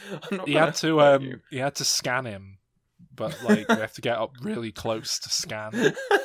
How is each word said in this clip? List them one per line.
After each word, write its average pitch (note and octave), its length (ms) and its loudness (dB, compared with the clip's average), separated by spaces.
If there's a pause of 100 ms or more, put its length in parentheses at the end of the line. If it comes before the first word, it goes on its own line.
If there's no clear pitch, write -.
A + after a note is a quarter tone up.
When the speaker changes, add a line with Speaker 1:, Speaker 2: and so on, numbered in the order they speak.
(100)
Speaker 1:
I'm F#3+ 280 -8
not F#3 100 -8
Speaker 2:
He C#3+ 60 2
Speaker 1:
gonna D3+ 120 6
Speaker 2:
had D3+ 100 0
to, D#3+ 220 2
Speaker 1:
hurt C#3+ 160 10
Speaker 2:
um, C3+ 80 4
Speaker 1:
you"? C3 180 -10 (100)
Speaker 2:
he C3+ 80 -6
had C#3 180 -2
to - 80 -4
scan C3 400 -2
him, G2 340 -12 (560)
but, - 300 -6
like, G#3+ 240 2
we A3+ 80 4
have A2 160 -4
to - 80 -18
get A#2 180 0
up A2+ 140 -4 (100)
really A#2+ 300 -6
close A2+ 480 -4
to - 100 -12
scan. - 680 -2
Speaker 1:
<laughs> C5+ 40 -8 (200)